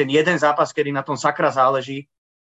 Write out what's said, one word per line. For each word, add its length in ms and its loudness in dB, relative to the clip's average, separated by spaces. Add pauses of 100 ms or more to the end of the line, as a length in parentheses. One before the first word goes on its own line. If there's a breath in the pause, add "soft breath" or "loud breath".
ten 80 0
jeden 320 2
zápas, 320 2
kedy 240 -2
na 80 -4
tom 160 -6
sakra 320 0
záleží. 560 0 (360)